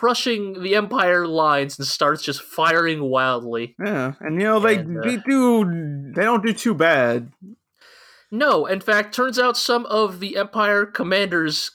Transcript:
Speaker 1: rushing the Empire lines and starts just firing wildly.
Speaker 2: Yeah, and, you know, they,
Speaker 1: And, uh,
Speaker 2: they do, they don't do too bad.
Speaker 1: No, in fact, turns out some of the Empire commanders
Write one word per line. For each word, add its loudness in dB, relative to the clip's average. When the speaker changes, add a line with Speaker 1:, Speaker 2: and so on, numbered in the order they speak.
Speaker 1:
rushing -2
the 0
Empire 2
lines 2
and -6
starts 0
just -6
firing 0
wildly. -2
Speaker 2:
Yeah, -2
and, -4
you 0
know, 4
they, 2
Speaker 1:
And, -6
uh, -8
Speaker 2:
they -2
do, 0
they 0
don't 2
do 0
too -2
bad. 2
Speaker 1:
No, 2
in -2
fact, 0
turns -2
out 2
some 0
of 0
the -8
Empire 0
commanders -2